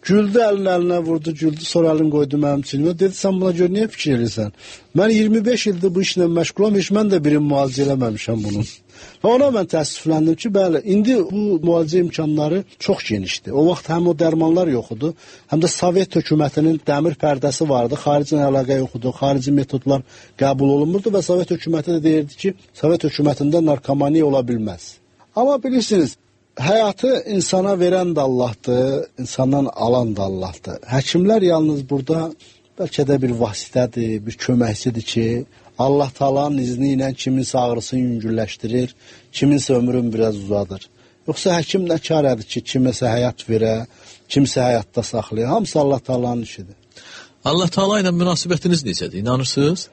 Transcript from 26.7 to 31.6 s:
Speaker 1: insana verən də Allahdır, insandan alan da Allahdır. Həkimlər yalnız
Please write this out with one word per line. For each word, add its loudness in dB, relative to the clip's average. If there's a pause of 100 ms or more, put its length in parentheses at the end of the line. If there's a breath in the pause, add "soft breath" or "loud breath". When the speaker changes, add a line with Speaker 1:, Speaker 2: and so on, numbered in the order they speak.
Speaker 1:
insana 0
verən 2
də 0
Allahdır, 0 (120)
insandan 0
alan 0
da -4
Allahdır. -8
Həkimlər 2
yalnız 0